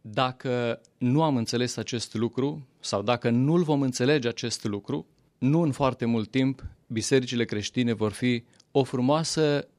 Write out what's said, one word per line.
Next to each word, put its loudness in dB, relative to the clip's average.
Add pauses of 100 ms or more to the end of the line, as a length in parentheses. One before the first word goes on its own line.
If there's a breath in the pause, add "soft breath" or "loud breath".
Dacă -2 (180)
nu 2
am 2
înțeles -2
acest -6
lucru -2 (140)
sau -2
dacă 0
nu-l 4
vom 2
înțelege 0
acest -6
lucru, -4 (320)
nu 2
în 2
foarte 0
mult 0
timp, 0 (220)
bisericile 0
creștine -2
vor -2
fi -2 (260 soft breath)
o 4
frumoasă 0 (100)